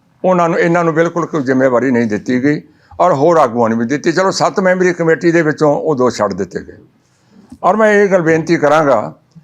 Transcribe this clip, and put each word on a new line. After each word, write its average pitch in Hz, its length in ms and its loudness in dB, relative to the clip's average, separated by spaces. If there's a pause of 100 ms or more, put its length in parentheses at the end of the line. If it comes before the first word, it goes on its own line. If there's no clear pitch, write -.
(240)
ਉਹਨਾਂ 180 240 0
ਨੂੰ, 170 100 -2
ਇਹਨਾਂ 170 260 0
ਨੂੰ 165 100 -2
ਬਿਲਕੁਲ 165 320 -2
ਕੋਈ 151 160 -4
ਜ਼ਿੰਮੇਵਾਰੀ 131 480 0
ਨਹੀਂ 120 180 0
ਦਿੱਤੀ 123 360 -4
ਗਈ 147 160 -2 (400)
ਔਰ 175 140 2
ਹੋਰ 160 240 2
ਆਗੂਆਂ 117 300 2
ਨੂੰ 113 100 -2
ਵੀ 120 80 -2
ਦਿੱਤੀ। 147 260 -2
ਚਲੋ, 190 200 0
ਸੱਤ 160 280 -2
ਮੈਂਬਰੀ 185 340 0
ਕਮੇਟੀ 165 380 0
ਦੇ 170 100 2
ਵਿੱਚੋਂ 151 320 0
ਉਹ 156 220 -2
ਦੋ 127 140 2
ਛੱਡ 104 240 -2
ਦਿੱਤੇ 92 280 -8
ਗਏ। - 140 -20 (880)
ਔਰ 190 140 2
ਮੈਂ 214 160 2
ਇਹ 202 160 4
ਗੱਲ 180 140 0
ਬੇਨਤੀ 160 340 0
ਕਰਾਂਗਾ, 147 580 2 (300)